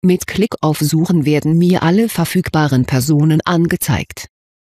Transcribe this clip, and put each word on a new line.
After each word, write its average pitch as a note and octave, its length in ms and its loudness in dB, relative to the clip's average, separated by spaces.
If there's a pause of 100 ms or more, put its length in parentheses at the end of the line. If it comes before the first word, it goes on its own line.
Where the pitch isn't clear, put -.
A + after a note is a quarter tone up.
Mit F3+ 260 0
Klick - 340 -2
auf D3+ 180 0
Suchen D#3 460 0
werden D3+ 320 0
mir F3+ 260 2
alle G3 240 2
verfügbaren D3+ 760 0
Personen D3+ 560 2
angezeigt. - 840 -2 (380)